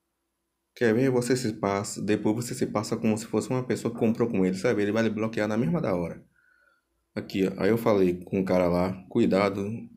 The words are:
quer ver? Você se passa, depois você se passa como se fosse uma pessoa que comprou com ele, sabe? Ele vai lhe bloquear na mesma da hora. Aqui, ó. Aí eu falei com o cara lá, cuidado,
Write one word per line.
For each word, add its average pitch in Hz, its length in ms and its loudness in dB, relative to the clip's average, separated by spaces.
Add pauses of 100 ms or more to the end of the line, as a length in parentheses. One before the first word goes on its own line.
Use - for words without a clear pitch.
(760)
quer 113 180 4
ver? 131 180 4
Você 120 260 2
se 107 160 -2
passa, 101 480 -2
depois 107 340 0
você 120 180 -6
se 120 120 -4
passa 107 320 -2
como 110 200 0
se 110 80 -10
fosse 107 240 -2
uma 127 140 -2
pessoa 117 300 -4
que - 60 -8
comprou 117 280 2
com 98 160 0
ele, 92 140 0
sabe? 110 240 0
Ele 101 100 0
vai 113 120 2
lhe 110 60 2
bloquear 107 380 -2
na 107 80 -2
mesma 165 240 0
da 117 160 -2
hora. 85 300 -6 (920)
Aqui, 95 320 -2
ó. 92 160 -4
Aí 98 60 4
eu 113 80 4
falei 95 480 2
com 98 160 0
o - 20 2
cara 92 240 4
lá, 87 240 2 (160)
cuidado, 98 580 2 (320)